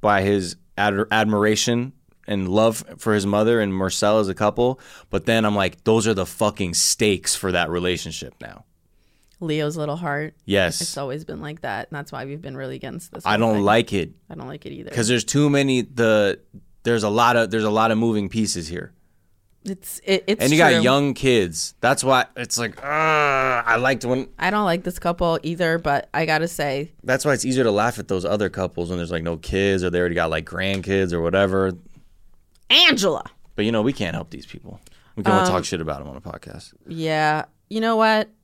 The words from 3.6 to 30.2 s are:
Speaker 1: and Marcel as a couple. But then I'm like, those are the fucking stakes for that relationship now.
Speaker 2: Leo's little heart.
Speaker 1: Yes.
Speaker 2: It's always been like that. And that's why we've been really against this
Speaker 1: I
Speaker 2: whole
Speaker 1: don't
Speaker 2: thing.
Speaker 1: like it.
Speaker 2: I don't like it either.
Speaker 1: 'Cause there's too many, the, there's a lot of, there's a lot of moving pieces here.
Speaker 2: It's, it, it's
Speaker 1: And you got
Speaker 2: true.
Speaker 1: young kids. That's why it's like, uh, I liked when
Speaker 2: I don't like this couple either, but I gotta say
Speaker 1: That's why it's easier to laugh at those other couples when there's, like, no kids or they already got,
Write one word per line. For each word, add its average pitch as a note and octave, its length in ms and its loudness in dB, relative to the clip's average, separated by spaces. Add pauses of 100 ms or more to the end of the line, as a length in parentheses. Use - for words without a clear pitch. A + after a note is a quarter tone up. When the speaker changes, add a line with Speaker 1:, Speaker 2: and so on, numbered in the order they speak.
Speaker 1:
and G2+ 140 0
Marcel G#2 460 2
as G2+ 80 0
a F#2+ 60 -2
couple. A#2+ 460 0 (300)
But G2 160 -4
then A2+ 180 2
I'm G#2 100 2
like, F#2+ 300 -2
those A2 240 4
are A2+ 60 2
the F#2+ 100 -2
fucking G2+ 500 -2
stakes - 640 0
for F#2+ 160 -2
that F2 160 2
relationship F2 720 -4
now. - 240 -18 (760)
Speaker 2:
Leo's D#3 360 -2
little D3+ 200 -4
heart. D#3 380 -6 (120)
Speaker 1:
Yes. G2+ 340 2
Speaker 2:
It's - 160 -8
always C#3 300 -8
been D3+ 160 -12
like D3+ 180 -14
that. A2+ 300 -8
And D#3 80 -12
that's C#3+ 120 -14
why B2+ 140 -12
we've C#3+ 180 -12
been C3+ 140 -14
really C3+ 200 -10
against - 360 -14
this - 140 -8
Speaker 1:
I - 60 2
Speaker 2:
whole G#2+ 60 2 (100)
Speaker 1:
don't A2 80 2
Speaker 2:
thing. G2+ 80 0
Speaker 1:
like A2 280 4
it. F2 200 -2 (180)
Speaker 2:
I - 40 -14
don't B2+ 140 -14
like - 160 -16
it - 80 -14
either. - 180 -14
Speaker 1:
'Cause A2+ 180 -2
there's A#2+ 160 2
too D3 260 2
many, C#3 320 2
the, G#2+ 580 2 (440)
there's A#2 180 0
a G#2 80 0
lot A#2 260 4
of, A2+ 140 2
there's A2 140 0
a G#2+ 60 2
lot A2 200 2
of A2 80 2
moving G#2+ 320 0
pieces G2 380 -4
here. F2 240 -12 (720)
Speaker 2:
It's, - 400 -12
it, F#3+ 220 0
it's G3+ 160 0
Speaker 1:
And C3 80 4
you D3+ 60 4
got D#3+ 140 8
Speaker 2:
true. B2 100 4
Speaker 1:
young C3+ 340 2
kids. G#2 680 0
That's C3 220 2
why C3 240 2 (100)
it's A#2+ 220 -6
like, A#2 240 -6
uh, C#3 40 -12
I C#3 880 2
liked B2+ 280 0
when B2+ 240 -2 (100)
Speaker 2:
I F3+ 120 0
don't G#3 140 0
like F3+ 200 0
this F3+ 140 -8
couple E3+ 440 0
either, E3 360 -2
but D3 360 -2
I D#3 120 0
gotta D#3+ 220 0
say C#3+ 440 -4 (120)
Speaker 1:
That's C3 200 0
why D3 100 4
it's A2 100 -4
easier B2+ 200 2
to A2+ 60 4
laugh G#2+ 280 0
at G#2 100 -10
those F#2 160 -2
other G2 240 0
couples F2 400 -4
when F2+ 100 -4
there's, E2+ 120 -6
like, E2 140 -4
no E2 120 -4
kids F#2+ 480 0
or F2+ 60 0
they F2 100 0
already F2 140 0
got, E2 160 0